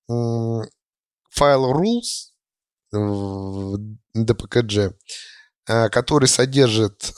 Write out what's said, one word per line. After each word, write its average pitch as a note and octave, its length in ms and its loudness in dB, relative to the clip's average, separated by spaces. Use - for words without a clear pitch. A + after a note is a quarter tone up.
м, A#2 540 -2
файл C3 440 4
rules A3 580 -2
в G2 840 -4
D A2+ 200 2
P - 140 -14
K B2 140 0
G, G#2 320 0
э, A2+ 240 2
который C3+ 380 2
содержит, B2 880 2